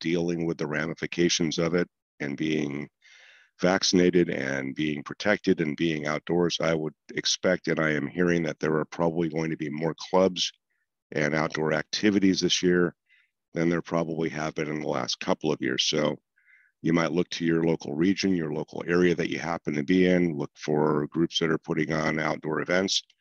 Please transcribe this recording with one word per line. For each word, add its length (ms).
dealing 460
with 120
the 80
ramifications 920
of 160
it 140
and 180
being 520
vaccinated 680
and 440
being 300
protected 560
and 160
being 300
outdoors, 540
I 140
would 200
expect, 540
and 100
I 120
am 180
hearing 360
that 140
there 200
are 80
probably 420
going 220
to 60
be 140
more 240
clubs 400
and 220
outdoor 380
activities 680
this 220
year 340
than 140
there 140
probably 460
have 260
been 140
in 120
the 80
last 320
couple 320
of 80
years. 240
So 320
you 100
might 200
look 180
to 140
your 180
local 320
region, 400
your 180
local 340
area 280
that 160
you 80
happen 360
to 80
be 240
in, 300
look 180
for 540
groups 300
that 120
are 80
putting 340
on 260
outdoor 420
events 420